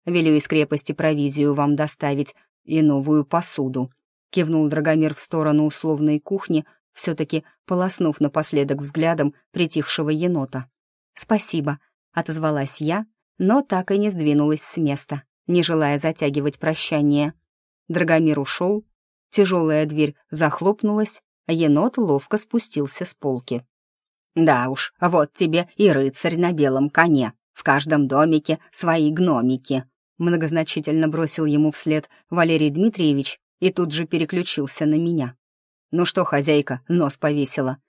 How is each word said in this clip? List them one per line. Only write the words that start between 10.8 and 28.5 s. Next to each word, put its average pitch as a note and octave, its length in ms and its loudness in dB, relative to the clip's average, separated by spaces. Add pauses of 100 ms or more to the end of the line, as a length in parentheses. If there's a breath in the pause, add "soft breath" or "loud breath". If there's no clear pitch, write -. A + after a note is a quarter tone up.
«Спасибо», D3+ 640 -2 (340)
отозвалась D#3 680 -4
я, F3 260 -2 (320)
но G#3+ 240 2
так F#3 300 -4
и G3 60 2
не G#3 120 0
сдвинулась D3+ 520 0
с - 160 -8
места, C#3+ 460 -4 (240)
не F3 160 2
желая D3+ 340 0
затягивать D3 600 -2
прощание. D3 760 0 (560)
Драгомир D#3+ 500 2
ушел, F#3+ 460 -2 (460)
тяжелая E3 540 2
дверь D3+ 300 -2 (140)
захлопнулась, G#3 920 -2 (240)
а E3+ 60 -2
енот E3 460 2
ловко F3+ 400 0
спустился - 680 -4
с - 80 -4
полки. C3 520 -6 (680)
«Да C3+ 340 4
уж, - 300 -6
вот E3+ 340 2
тебе E3+ 420 0
и G3+ 160 6
рыцарь C#3 460 0
на F3 160 2
белом C#3+ 360 2
коне, D3+ 440 2 (200)
в - 100 -18
каждом D3 440 2
домике D#3 520 2 (120 soft breath)